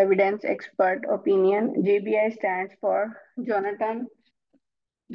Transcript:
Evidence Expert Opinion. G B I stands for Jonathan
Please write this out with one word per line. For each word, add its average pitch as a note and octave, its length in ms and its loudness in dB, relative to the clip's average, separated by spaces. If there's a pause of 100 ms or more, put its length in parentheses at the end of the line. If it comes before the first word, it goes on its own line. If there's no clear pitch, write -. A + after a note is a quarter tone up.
Evidence G3 440 2
Expert - 680 -2
Opinion. G3 720 2
G G3+ 100 4
B G#3 220 -2
I G#3+ 100 2
stands G3 500 -4
for G3 200 0 (420)
Jonathan A3 640 -4 (1080)